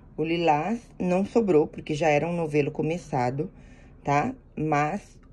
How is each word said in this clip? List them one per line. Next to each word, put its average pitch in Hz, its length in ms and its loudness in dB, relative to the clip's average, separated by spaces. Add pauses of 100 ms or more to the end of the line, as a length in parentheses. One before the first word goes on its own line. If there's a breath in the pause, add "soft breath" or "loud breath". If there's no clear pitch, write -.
(160 loud breath)
O 151 80 -2
lilás 165 560 0 (180)
não 185 260 0
sobrou, 190 440 4
porque - 260 -8
já 156 140 0
era 147 180 4
um 175 80 -4
novelo 151 380 0
começado, 151 760 -2 (540 loud breath)
tá? 143 320 0 (220)
Mas 156 600 -2 (160)